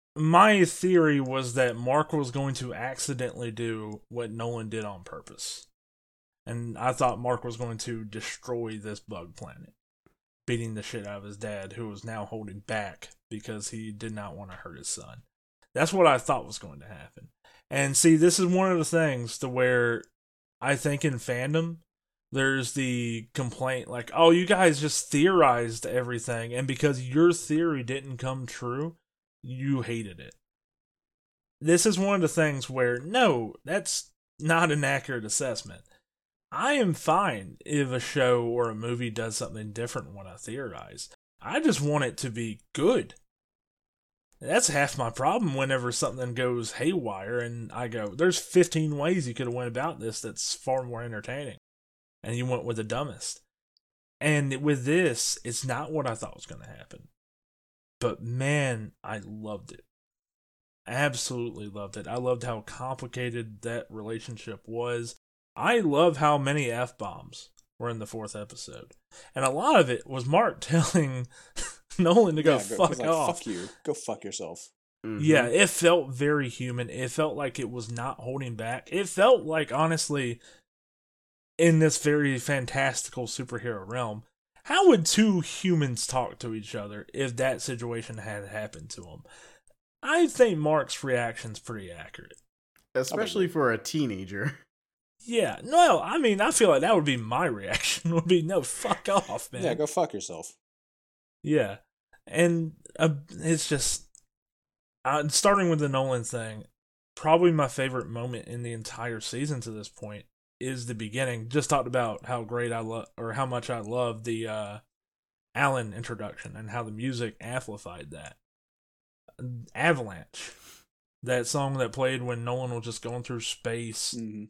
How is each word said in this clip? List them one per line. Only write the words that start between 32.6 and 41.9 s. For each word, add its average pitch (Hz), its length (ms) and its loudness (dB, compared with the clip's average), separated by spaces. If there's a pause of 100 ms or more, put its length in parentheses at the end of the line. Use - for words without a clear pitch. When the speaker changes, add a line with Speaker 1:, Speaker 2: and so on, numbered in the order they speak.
Speaker 1:
where, 123 300 2
no, 160 540 2 (100)
that's - 460 -4 (280)
not 165 320 2
an 147 140 2
accurate 135 400 -2
assessment. 107 580 -4 (680)
I 240 220 0
am 208 200 2
fine 156 720 0
if 143 260 0
a 127 100 -2
show 123 440 2
or 117 260 0
a 110 40 -8
movie 120 360 -4
does 113 260 -6
something 107 360 -8
different 117 420 -8
when 98 140 -16
I 90 80 -18
theorize. - 720 -12 (320)
I - 200 -2
just 240 200 4
want 147 240 2